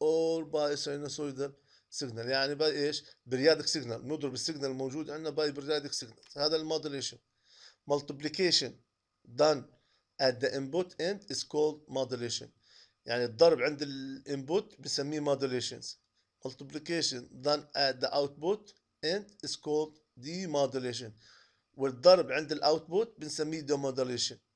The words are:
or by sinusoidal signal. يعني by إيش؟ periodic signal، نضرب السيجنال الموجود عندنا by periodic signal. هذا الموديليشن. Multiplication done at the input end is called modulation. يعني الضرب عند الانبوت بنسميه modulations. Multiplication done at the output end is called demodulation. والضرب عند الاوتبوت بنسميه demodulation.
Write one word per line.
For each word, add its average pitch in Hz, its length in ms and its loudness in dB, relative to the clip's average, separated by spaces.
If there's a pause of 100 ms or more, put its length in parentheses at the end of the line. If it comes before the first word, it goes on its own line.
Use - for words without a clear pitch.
or 160 440 2
by 147 300 0
sinusoidal 143 760 -6 (480)
signal. 117 260 -6
يعني 135 300 0
by 139 60 0
إيش؟ 147 420 0
periodic 147 640 4
signal، 120 360 -2
نضرب 147 300 -4
السيجنال 139 320 -4
الموجود 135 440 -4
عندنا 151 260 -6
by 151 200 0
periodic 147 380 -4
signal. - 440 -12
هذا 156 180 2
الموديليشن. 156 600 -4 (760)
Multiplication 147 800 0 (640)
done 143 280 6 (580)
at 127 200 4
the 131 140 2
input 147 440 -4
end 190 200 -2 (100)
is 131 140 -6
called 151 460 -2
modulation. 120 580 -4 (580)
يعني 120 200 0
الضرب 127 360 6
عند 143 200 0
الانبوت 139 960 -6
بنسميه 143 400 -4
modulations. 131 640 -2 (640)
Multiplication 147 760 -4 (220)
done 147 180 4 (140)
at 135 260 2
the 139 120 2
output 147 600 -2 (320)
end 196 200 -2 (200)
is 143 100 -6
called 151 440 -2 (200)
demodulation. 131 920 -2 (600)
والضرب 139 580 6
عند 156 200 -2
الاوتبوت 160 680 0
بنسميه 156 460 -6
demodulation. 131 680 0 (200)